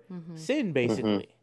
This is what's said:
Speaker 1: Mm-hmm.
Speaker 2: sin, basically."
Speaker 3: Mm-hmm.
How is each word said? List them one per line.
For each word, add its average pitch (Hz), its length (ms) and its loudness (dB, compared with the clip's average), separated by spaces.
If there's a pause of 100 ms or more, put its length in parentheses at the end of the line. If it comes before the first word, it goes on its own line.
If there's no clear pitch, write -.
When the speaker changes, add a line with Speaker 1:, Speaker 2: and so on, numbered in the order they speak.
(120)
Speaker 1:
Mm-hmm. 170 240 -12
Speaker 2:
sin, 196 360 0
basically." 113 400 2
Speaker 3:
Mm-hmm. - 180 -2 (120)